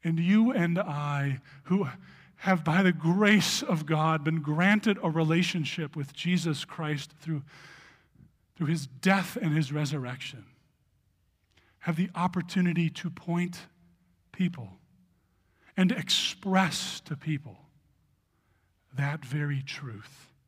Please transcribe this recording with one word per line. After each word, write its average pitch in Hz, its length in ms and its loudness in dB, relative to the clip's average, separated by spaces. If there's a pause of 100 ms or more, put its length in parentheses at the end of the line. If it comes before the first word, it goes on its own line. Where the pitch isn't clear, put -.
And 165 160 0
you 214 320 6
and 175 260 2
I, 143 600 -2 (240)
who 180 240 0 (520)
have, 185 260 2
by 170 180 4
the 180 80 6
grace 185 720 4
of 160 220 0
God, 156 380 2
been 160 180 0
granted 196 600 2
a 170 80 0
relationship 160 880 0
with 143 180 -8
Jesus 170 520 -2
Christ 151 540 -6
through, 151 240 -6 (1120)
through 160 120 -4
his 151 200 -2
death 185 540 0
and 156 140 2
his 147 160 0
resurrection, 135 760 -6 (1300)
have 170 160 -2
the 180 180 0
opportunity 175 760 0
to 170 200 -8
point 175 580 -4 (680)
people 127 400 -4 (1040)
and 185 160 4
express - 1040 -2
to - 160 -10
people 135 420 -6 (1400)
that 143 300 -4
very 143 380 -4
truth 120 680 -14 (200)